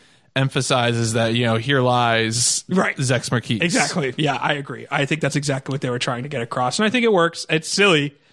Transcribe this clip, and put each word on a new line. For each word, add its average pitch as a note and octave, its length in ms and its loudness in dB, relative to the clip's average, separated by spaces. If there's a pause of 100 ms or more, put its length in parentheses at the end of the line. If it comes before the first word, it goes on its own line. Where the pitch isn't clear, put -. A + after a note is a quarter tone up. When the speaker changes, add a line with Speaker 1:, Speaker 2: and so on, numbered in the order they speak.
(360)
Speaker 1:
emphasizes A#2+ 760 0
that, A2+ 200 0
you A#2+ 100 0
know, A2+ 120 2
here C3 240 0
lies A#2+ 880 2
Speaker 2:
Right. F#3+ 280 0
Speaker 1:
Zechs B2+ 340 0
Marquise. A#2 320 -2
Speaker 2:
Exactly. E3 560 -2
Yeah, C#3+ 180 0
I C#3+ 180 -2
agree. C3+ 360 -10
I C#3+ 160 0
think D#3+ 140 -2
that's C#3+ 160 -2
exactly C#3 360 -2
what C#3 80 -6
they C3 100 -4
were B2 80 -4
trying B2 260 -4
to C#3+ 40 -10
get C3+ 140 -6
across, B2 360 -2
and G#3+ 80 2
I G#3 40 2
think A#3+ 140 0
it A3+ 80 4
works. E3+ 380 2
It's D#3+ 180 0
silly. E3 460 4 (180)